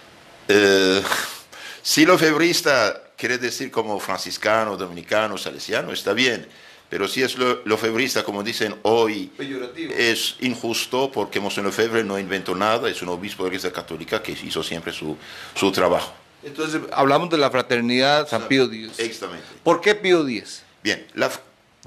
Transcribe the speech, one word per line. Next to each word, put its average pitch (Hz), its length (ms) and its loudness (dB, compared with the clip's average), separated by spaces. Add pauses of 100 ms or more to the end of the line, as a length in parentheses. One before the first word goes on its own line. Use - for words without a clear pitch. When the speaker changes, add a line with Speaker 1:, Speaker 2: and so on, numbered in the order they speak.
(480)
Speaker 1:
Eh, 98 540 6 (800)
si 156 240 4
lefebrista 156 960 4 (140)
quiere 123 220 -2
decir 123 320 -6
como 107 280 -2
franciscano, 101 760 0
dominicano, 92 640 -2
salesiano, 110 540 -6
está 98 200 -2
bien. 117 340 0 (420)
Pero 95 200 -2
si 127 140 -2
es 123 140 -2
lo-, 123 280 0
lefebrista, 110 580 0
como 101 200 -4
dicen 107 400 -4
hoy, 107 440 2 (100)
Speaker 2:
Peyorativo. 135 600 -10
Speaker 1:
es 117 440 2
injusto 123 680 -2
porque 101 300 -2
Monseñor 101 300 -2
Lefebvre 113 340 0
no 98 140 -4
inventó 92 360 -4
nada, 110 340 2
es - 140 -6
un 90 60 -6
obispo 95 340 -6
de 92 80 -2
la 90 40 -6
Iglesia 90 180 -6
Católica 82 500 -6
que - 100 -8
hizo 80 300 -6
siempre 85 300 -8
su, 78 240 -8 (380)
su 98 180 2
trabajo. 90 400 2 (320)
Speaker 2:
Entonces, 156 380 -6 (100)
hablamos 147 380 4
de 165 80 2
la 135 120 4
fraternidad 127 800 2
San 113 180 -2
Pío 135 220 4
diez. 110 320 -12
Speaker 1:
Exactamente. 95 460 -6 (180)
Speaker 2:
¿Por 170 160 4
qué 208 140 4
Pío 180 300 2
diez? - 380 -8 (200)
Speaker 1:
Bien, 98 320 -2
la, 127 180 0 (540)